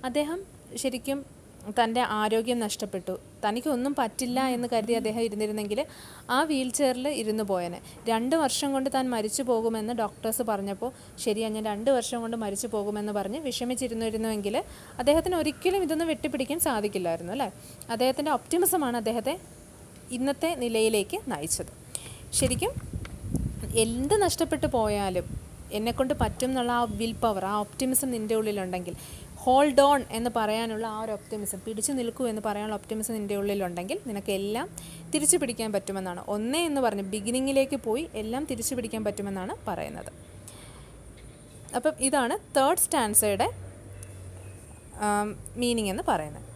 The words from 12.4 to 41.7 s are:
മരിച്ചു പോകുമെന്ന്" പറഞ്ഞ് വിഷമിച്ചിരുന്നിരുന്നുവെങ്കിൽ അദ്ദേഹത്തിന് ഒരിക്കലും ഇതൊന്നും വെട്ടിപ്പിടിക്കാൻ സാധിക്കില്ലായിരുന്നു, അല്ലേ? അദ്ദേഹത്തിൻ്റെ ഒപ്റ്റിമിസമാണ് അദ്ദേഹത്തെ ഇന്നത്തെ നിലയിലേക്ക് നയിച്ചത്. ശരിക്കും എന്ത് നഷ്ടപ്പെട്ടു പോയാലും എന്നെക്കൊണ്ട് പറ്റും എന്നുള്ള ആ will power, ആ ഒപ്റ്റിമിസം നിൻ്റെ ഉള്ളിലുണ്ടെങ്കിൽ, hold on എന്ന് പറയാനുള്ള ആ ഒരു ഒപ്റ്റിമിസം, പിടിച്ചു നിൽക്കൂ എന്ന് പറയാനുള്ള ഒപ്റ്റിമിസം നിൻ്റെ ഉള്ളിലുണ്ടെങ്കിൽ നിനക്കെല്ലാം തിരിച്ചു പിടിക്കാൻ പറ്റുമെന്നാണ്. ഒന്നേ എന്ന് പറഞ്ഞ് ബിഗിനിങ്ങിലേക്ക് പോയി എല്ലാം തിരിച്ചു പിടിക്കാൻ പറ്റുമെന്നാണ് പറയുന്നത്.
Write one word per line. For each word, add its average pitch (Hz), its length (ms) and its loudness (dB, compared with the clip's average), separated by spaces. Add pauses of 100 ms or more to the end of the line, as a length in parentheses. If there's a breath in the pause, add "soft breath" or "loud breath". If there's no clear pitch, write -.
മരിച്ചു 202 300 -2
പോകുമെന്ന്" 208 440 0
പറഞ്ഞ് 202 300 -2
വിഷമിച്ചിരുന്നിരുന്നുവെങ്കിൽ 226 1120 0 (420 loud breath)
അദ്ദേഹത്തിന് 320 420 6
ഒരിക്കലും 370 440 2
ഇതൊന്നും 320 260 2
വെട്ടിപ്പിടിക്കാൻ 277 540 0
സാധിക്കില്ലായിരുന്നു, 185 680 0
അല്ലേ? 262 120 0 (460 loud breath)
അദ്ദേഹത്തിൻ്റെ 262 420 2
ഒപ്റ്റിമിസമാണ് 330 680 4
അദ്ദേഹത്തെ 226 340 0 (840)
ഇന്നത്തെ 277 340 2 (120)
നിലയിലേക്ക് 220 560 4 (120)
നയിച്ചത്. 160 400 -2 (680 loud breath)
ശരിക്കും 269 320 2 (1120)
എന്ത് 262 300 2 (100)
നഷ്ടപ്പെട്ടു 320 400 2 (100)
പോയാലും 202 500 2 (500)
എന്നെക്കൊണ്ട് 233 360 2 (100)
പറ്റും 240 280 2
എന്നുള്ള 247 300 0
ആ - 20 4 (160)
will 226 240 0
power, 202 300 2
ആ - 20 0 (100)
ഒപ്റ്റിമിസം 262 500 -2
നിൻ്റെ 220 240 -2
ഉള്ളിലുണ്ടെങ്കിൽ, 185 560 -4 (500 loud breath)
hold 269 420 8
on 285 140 6 (160)
എന്ന് 233 200 0
പറയാനുള്ള 220 480 0 (120)
ആ - 80 -4
ഒരു 220 120 -4
ഒപ്റ്റിമിസം, 202 480 -6
പിടിച്ചു 220 340 -4
നിൽക്കൂ 233 320 -2
എന്ന് 214 160 -4
പറയാനുള്ള 208 340 -2
ഒപ്റ്റിമിസം 220 380 -6
നിൻ്റെ 202 220 -2
ഉള്ളിലുണ്ടെങ്കിൽ 196 580 -2 (100)
നിനക്കെല്ലാം 202 580 -2 (480 loud breath)
തിരിച്ചു 302 280 6
പിടിക്കാൻ 226 320 2
പറ്റുമെന്നാണ്. 190 480 -2 (120)
ഒന്നേ 240 340 0
എന്ന് 277 180 2
പറഞ്ഞ് 202 180 0 (100)
ബിഗിനിങ്ങിലേക്ക് 269 720 2
പോയി 247 180 0 (180)
എല്ലാം 240 280 -4
തിരിച്ചു 233 280 -2
പിടിക്കാൻ 220 300 -4
പറ്റുമെന്നാണ് 202 460 -4 (140)
പറയുന്നത്. 76 420 -6 (1700 loud breath)